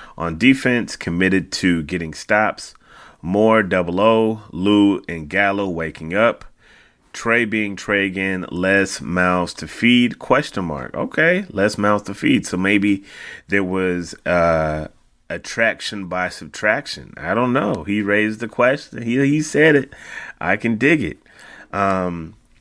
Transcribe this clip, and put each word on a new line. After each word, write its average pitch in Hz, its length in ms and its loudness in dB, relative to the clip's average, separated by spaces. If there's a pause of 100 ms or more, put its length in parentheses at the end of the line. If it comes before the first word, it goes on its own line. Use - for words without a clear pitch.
(160)
on 82 220 -4
defense, 123 580 2
committed 92 560 0
to 87 300 0
getting 80 320 -6
stops, - 600 -2 (460)
more 107 420 4
double 90 380 0
O, 110 500 2
Lou 101 580 4
and 80 200 -8
Gallo 98 400 0
waking 82 460 -6
up, 110 320 0 (680)
Trae 117 360 0
being 104 280 -4
Trae 98 300 0
again, 95 440 -4
less 95 520 0
mouths 90 520 0
to - 140 -12
feed, 120 500 2
question 127 460 0
mark." 71 300 -8
Okay, 165 560 0
less 101 260 0
mouths 104 280 2
to 98 100 -10
feed. 117 320 0
So 92 100 -6
maybe 98 480 2 (440)
there 98 160 2
was, 90 500 -2 (100)
uh, 80 640 2 (400)
attraction 98 800 -4
by 90 240 -4
subtraction. - 880 -4
I 87 160 -2
don't 123 180 0
know. 139 320 -2
He 104 160 -2
raised 107 400 0
the 117 80 -8
question. 123 540 0
He, 117 240 0
he 147 160 2
said 151 340 4
it. 131 160 0 (480)
I 92 160 0
can 117 200 -2
dig 139 260 2
it. 78 160 -6 (560)
Um, 92 600 -2 (240)